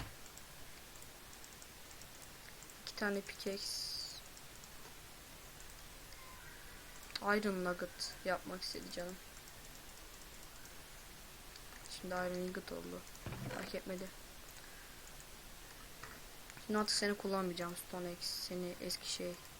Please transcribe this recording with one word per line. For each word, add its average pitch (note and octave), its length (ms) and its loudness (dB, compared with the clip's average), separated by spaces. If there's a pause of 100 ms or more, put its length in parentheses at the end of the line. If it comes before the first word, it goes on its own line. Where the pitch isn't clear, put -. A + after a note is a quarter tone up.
(2750)
İki - 140 -4
tane G3+ 260 6
pickaxe. - 680 0 (3250)
Iron G3+ 440 8
nugget - 480 2 (120)
yapmak F3+ 360 4
istedi F#3 300 0
canım. F3+ 240 0 (2750)
Şimdi F3+ 240 0
iron F3+ 340 6
ingot F#3 240 0
oldu. F3 300 0 (540)
Fark F#3+ 200 0
etmedi. F#3+ 320 0 (2500)
Şimdi G#3+ 120 8
artık G#3 160 8
seni G3+ 220 8
kullanmayacağım. F3+ 580 6
Stone F3+ 320 0
Axe, F3 200 0
seni F3+ 540 2
eski - 300 2
şey. F3+ 220 2 (260)